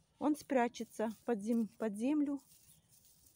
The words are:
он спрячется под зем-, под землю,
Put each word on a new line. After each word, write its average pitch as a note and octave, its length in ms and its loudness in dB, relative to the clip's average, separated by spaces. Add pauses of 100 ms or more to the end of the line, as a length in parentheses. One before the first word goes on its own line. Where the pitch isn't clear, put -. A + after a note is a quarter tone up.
(180)
он D4 180 2
спрячется A#3 760 -2 (120)
под A#3 160 0
зем-, A3+ 280 0 (100)
под G#3+ 180 -4
землю, C#4 440 0 (960)